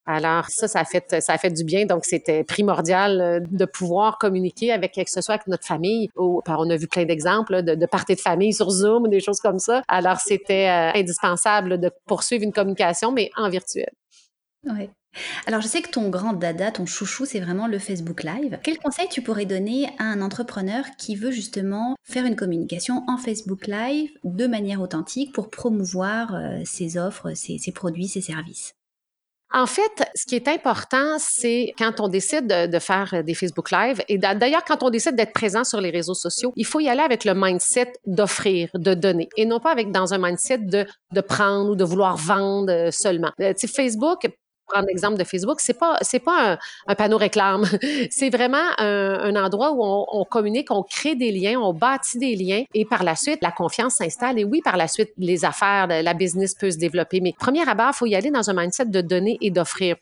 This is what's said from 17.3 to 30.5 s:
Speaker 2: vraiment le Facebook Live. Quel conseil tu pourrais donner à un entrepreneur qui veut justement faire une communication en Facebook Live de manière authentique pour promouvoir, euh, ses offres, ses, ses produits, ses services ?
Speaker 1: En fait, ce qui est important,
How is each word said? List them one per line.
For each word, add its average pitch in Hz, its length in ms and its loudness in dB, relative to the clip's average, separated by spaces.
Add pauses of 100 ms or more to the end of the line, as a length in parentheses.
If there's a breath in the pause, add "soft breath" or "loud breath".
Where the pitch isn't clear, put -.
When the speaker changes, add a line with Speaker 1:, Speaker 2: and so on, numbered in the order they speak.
Speaker 2:
vraiment 180 260 -2
le 208 120 -2
Facebook 170 460 -6
Live. 208 380 -6
Quel 320 160 -2
conseil 339 300 -4
tu 269 140 -6
pourrais 208 240 -2
donner 208 420 -2 (100)
à 214 60 -2
un 214 160 -2
entrepreneur 202 640 -4 (140)
qui 214 180 -8
veut 220 140 -4
justement 214 760 -4
faire 254 220 -2
une 226 100 0
communication 175 720 -4
en 247 80 0
Facebook 208 500 -6
Live 262 440 -2 (120)
de 202 240 -2
manière 202 360 -2
authentique 180 500 -4
pour 208 180 -6
promouvoir, 208 840 -2
euh, 165 300 -6
ses 170 340 -6
offres, 175 360 -6
ses, 165 220 -8
ses 180 160 -8
produits, 175 360 -6
ses 190 120 -6
services ? 160 540 -10 (800)
Speaker 1:
En 254 100 4
fait, 427 360 2 (140)
ce - 100 -4
qui - 80 -4
est 240 140 0
important, 269 720 2